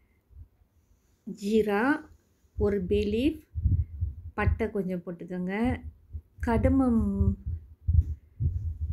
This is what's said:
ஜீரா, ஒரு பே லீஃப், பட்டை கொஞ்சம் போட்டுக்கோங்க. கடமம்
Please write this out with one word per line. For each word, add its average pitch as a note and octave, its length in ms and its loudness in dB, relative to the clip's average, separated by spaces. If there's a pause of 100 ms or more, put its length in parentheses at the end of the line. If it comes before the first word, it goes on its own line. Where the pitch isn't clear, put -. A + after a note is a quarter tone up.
(1300)
ஜீரா, G#3 560 2 (720)
ஒரு G3+ 300 2
பே G3+ 200 2
லீஃப், B3 360 0 (960)
பட்டை G#3+ 280 0 (120)
கொஞ்சம் F3+ 260 -4
போட்டுக்கோங்க. F3+ 500 -6 (960)
கடமம் B3+ 560 4 (1900)